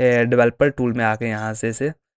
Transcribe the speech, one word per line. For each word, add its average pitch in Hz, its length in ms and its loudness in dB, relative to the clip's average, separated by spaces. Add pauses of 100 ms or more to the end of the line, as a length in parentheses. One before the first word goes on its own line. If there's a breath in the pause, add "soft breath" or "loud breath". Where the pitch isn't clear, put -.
ए, 123 240 4
डेवलपर 120 460 2
टूल 123 220 -2
में 120 120 -4
आके 110 200 -2
यहाँ 110 280 -6
से 113 160 -4
इसे, 131 220 -6 (260)